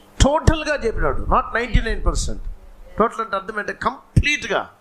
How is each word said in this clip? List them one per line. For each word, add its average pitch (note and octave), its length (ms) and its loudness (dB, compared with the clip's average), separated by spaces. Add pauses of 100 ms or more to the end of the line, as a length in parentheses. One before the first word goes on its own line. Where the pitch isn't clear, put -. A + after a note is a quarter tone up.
(240)
టోటల్గా D4+ 520 4
చెప్పినాడు, E3+ 460 0
not A#3+ 220 2 (100)
నైంటీ A#3 280 2
నైన్ G#3 240 -2
పర్సెంట్. D3+ 360 -2 (580)
టోటల్ A3+ 220 0
అంటే G#3+ 140 -6
అర్థం G3 240 -8
ఏంటంటే G3 140 -6
కంప్లీట్గా, G3+ 960 -2 (120)